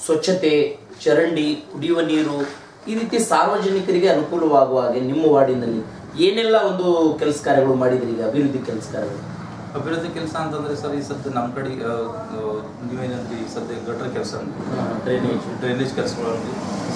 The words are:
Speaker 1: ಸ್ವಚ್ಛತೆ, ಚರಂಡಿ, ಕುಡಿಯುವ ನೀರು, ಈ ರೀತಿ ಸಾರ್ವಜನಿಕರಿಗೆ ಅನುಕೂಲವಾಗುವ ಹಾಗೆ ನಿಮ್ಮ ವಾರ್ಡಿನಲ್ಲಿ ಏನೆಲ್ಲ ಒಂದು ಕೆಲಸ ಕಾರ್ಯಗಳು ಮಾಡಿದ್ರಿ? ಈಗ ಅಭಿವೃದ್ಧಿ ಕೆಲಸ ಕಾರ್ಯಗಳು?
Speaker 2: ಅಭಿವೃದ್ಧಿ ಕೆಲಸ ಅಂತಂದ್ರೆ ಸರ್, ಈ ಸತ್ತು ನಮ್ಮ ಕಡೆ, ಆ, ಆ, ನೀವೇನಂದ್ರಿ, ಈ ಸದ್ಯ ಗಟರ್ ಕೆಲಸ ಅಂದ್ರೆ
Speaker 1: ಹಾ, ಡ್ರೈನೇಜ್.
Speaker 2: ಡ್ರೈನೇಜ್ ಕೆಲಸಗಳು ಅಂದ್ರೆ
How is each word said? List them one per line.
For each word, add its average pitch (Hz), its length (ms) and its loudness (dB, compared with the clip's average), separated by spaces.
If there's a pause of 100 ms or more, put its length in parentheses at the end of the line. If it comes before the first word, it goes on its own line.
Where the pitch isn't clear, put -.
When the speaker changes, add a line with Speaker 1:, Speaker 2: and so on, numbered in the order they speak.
Speaker 1:
ಸ್ವಚ್ಛತೆ, 156 720 2 (260)
ಚರಂಡಿ, 151 680 2
ಕುಡಿಯುವ 165 280 0
ನೀರು, 147 480 0 (420)
ಈ 220 40 -2
ರೀತಿ 226 240 -2
ಸಾರ್ವಜನಿಕರಿಗೆ 190 920 2
ಅನುಕೂಲವಾಗುವ 147 720 4
ಹಾಗೆ 123 200 2
ನಿಮ್ಮ 143 260 2
ವಾರ್ಡಿನಲ್ಲಿ 123 800 2 (200)
ಏನೆಲ್ಲ 220 320 4
ಒಂದು 175 600 4
ಕೆಲಸ 147 260 0
ಕಾರ್ಯಗಳು 135 300 4
ಮಾಡಿದ್ರಿ? 127 360 2
ಈಗ 110 160 -2
ಅಭಿವೃದ್ಧಿ 135 320 2
ಕೆಲಸ 113 340 -6
ಕಾರ್ಯಗಳು? 104 420 -6 (400)
Speaker 2:
ಅಭಿವೃದ್ಧಿ 165 340 -4
ಕೆಲಸ 160 280 -6
ಅಂತಂದ್ರೆ 147 400 -4
ಸರ್, 143 180 -6
ಈ 143 80 -4
ಸತ್ತು 139 280 -6
ನಮ್ಮ 123 240 -2
ಕಡೆ, 131 140 -4
ಆ, 120 220 -4
ಆ, 110 720 -6 (280)
ನೀವೇನಂದ್ರಿ, 123 460 -6
ಈ 113 120 -6
ಸದ್ಯ 117 440 -8
ಗಟರ್ 127 200 -6
ಕೆಲಸ - 220 -6
ಅಂದ್ರೆ - 460 -6
Speaker 1:
ಹಾ, 117 240 -4
ಡ್ರೈನೇಜ್. 123 540 -2
Speaker 2:
ಡ್ರೈನೇಜ್ 127 360 -2
ಕೆಲಸಗಳು 123 320 -2
ಅಂದ್ರೆ 113 260 -4 (440)